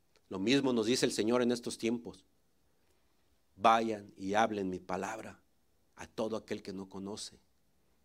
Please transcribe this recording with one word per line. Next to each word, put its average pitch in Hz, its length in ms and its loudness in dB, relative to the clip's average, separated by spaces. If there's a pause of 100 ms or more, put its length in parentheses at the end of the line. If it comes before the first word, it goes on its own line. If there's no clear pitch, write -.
(300)
Lo 98 100 -6
mismo 131 340 4
nos 110 140 2
dice 127 180 2
el 120 60 2
Señor 120 320 2
en 120 80 2
estos 120 260 -4
tiempos: 113 480 -4 (1300)
"Vayan 110 640 4
y 95 160 -4
hablen 104 340 2
mi 92 120 -4
palabra 95 600 -8 (560)
a - 120 -14
todo 110 300 -4
aquel 104 260 -8
que 98 100 -10
no 95 160 -10
conoce 98 500 -12 (640)